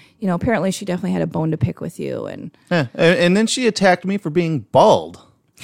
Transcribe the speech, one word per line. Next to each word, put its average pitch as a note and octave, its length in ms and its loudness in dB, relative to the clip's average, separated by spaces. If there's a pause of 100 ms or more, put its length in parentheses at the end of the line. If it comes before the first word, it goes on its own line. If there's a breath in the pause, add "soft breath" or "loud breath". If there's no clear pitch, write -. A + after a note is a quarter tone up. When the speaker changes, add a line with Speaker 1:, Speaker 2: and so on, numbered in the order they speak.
(200 soft breath)
Speaker 1:
you G#3 80 -4
know, F3+ 80 0
apparently F#3+ 360 0
she G3+ 140 -8
definitely F3 280 -4
had F3 80 -2
a E3 60 -2
bone D#3+ 240 -2
to D#3+ 60 -4
pick - 240 -4
with - 180 -12
you. B2 280 -8
And F#2+ 240 -14 (200)
Speaker 2:
Yeah, D#3+ 220 0
and, E3+ 260 2
and F3 180 4
then A3 100 2
she B3+ 200 -2
attacked F#3+ 380 2
me G3 120 -2
for F3 120 -6
being D#3+ 300 -2 (120)
bald. F2+ 480 4 (440)